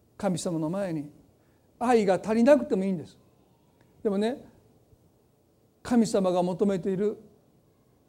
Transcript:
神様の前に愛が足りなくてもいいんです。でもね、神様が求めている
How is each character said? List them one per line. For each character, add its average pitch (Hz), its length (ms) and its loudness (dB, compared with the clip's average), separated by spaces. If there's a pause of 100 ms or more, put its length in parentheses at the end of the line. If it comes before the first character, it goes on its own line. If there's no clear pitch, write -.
(180)
神 185 200 -2
様 165 220 -4
の 160 100 -2
前 190 220 -4
に 147 180 -6 (680)
愛 233 260 2
が 180 160 2
足 202 140 -2
り 233 80 4
な 285 140 8
く - 80 -2
て 233 100 -2
も 190 80 -2
い 196 60 -2
い - 20 -2
ん 180 60 -2
で 143 80 -10
す。 - 120 -20 (840)
で 226 60 0
も 196 80 -2
ね、 226 260 -4 (1400)
神 233 240 2
様 190 260 0
が 180 120 0
求 185 220 -2
め 196 140 0
て 196 120 -4
い 185 60 -4
る 208 200 -2 (920)